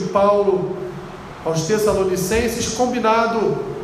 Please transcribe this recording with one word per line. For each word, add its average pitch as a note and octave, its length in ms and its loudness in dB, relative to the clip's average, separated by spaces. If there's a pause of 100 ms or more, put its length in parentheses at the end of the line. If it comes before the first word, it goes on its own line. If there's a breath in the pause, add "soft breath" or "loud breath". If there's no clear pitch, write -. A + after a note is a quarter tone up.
Paulo G3 720 2 (680)
aos D#3+ 200 0
Tessalonicenses, G3+ 1120 0
combinado A3+ 840 2 (260)